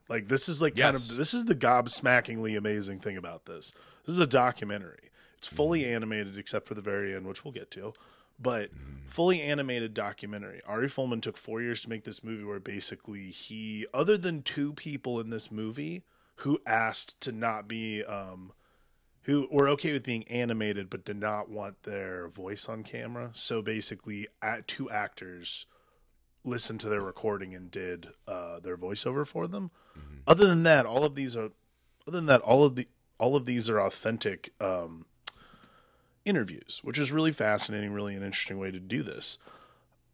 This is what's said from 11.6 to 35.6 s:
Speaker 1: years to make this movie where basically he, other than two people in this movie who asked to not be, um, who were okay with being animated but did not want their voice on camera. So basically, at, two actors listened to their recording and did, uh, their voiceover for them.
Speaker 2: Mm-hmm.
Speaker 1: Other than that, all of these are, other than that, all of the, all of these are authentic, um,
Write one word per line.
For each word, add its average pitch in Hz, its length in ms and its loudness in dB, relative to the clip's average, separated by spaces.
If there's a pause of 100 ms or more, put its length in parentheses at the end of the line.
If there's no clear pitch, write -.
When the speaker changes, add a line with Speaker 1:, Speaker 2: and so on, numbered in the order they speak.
Speaker 1:
years 120 200 -4
to - 80 -10
make 110 160 -8
this 107 180 -12
movie 110 220 -8
where 101 160 -8
basically 101 720 -8
he, 110 640 -10
other 170 240 4
than 170 260 -4
two 143 280 -2
people 131 480 -6
in 113 100 -6
this 113 220 -8
movie 131 520 -8 (340)
who 139 280 0
asked 113 540 -4
to 127 140 -8
not 110 340 -4
be, 110 340 -6
um, 92 520 -12 (680)
who 139 280 0
were 143 180 6
okay 147 220 2
with 131 120 -2
being 117 260 -4
animated 110 600 0
but - 140 -10
did 104 160 -8
not 107 300 -2
want 104 340 -10
their 92 460 -8
voice 98 400 -10
on 110 140 -8
camera. 120 500 -10
So 113 280 -4
basically, 107 680 -6 (140)
at, 110 280 -4
two 131 200 -6
actors 92 760 -6 (800)
listened 120 360 -4
to 110 60 -6
their 104 140 0
recording 98 520 -4
and 90 160 -14
did, 90 380 -8 (180)
uh, 87 360 -8
their 90 160 -6
voiceover 123 500 -4
for 170 220 -4
them. 185 200 -6 (280)
Speaker 2:
Mm-hmm. - 200 -16 (100)
Speaker 1:
Other 180 200 12
than 170 160 8
that, 151 220 10
all 123 180 4
of 147 120 2
these 131 200 -2
are, 110 140 -4 (580)
other 170 120 -4
than 160 80 -2
that, 131 120 10
all 127 240 8
of 135 140 6
the, 127 100 -2 (300)
all 127 180 4
of 135 80 2
these 120 260 0
are 107 120 4
authentic, 101 800 -2
um, 85 460 -4 (1200)